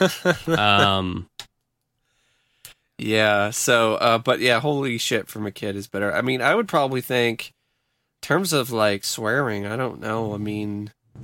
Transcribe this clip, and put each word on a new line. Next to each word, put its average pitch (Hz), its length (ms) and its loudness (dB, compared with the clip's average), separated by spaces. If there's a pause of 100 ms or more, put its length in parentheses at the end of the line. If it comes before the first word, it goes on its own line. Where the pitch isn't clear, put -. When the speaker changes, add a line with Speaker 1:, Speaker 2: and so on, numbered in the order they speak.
(160)
Speaker 1:
<laughs> - 320 -2
Speaker 2:
Um, 101 800 2 (1700)
Speaker 1:
Yeah, 107 520 2
so, 117 440 4
uh, 117 220 2
but 117 220 0
yeah, 120 200 4
holy 139 380 -2
shit 113 320 -2
from 107 180 -8
a 98 40 -6
kid 101 260 -6
is 101 100 -10
better. 98 260 -4
I 85 80 0
mean, 127 200 -2
I 139 120 4
would 214 140 0
probably 135 320 0
think, 117 540 -2 (680)
in - 60 -16
terms 170 240 0
of, 127 200 0
like, 107 340 2
swearing, 110 600 -2
I 107 120 -6
don't 127 240 -6
know. 110 320 -4
I 104 40 -6
mean, 104 540 -6 (320)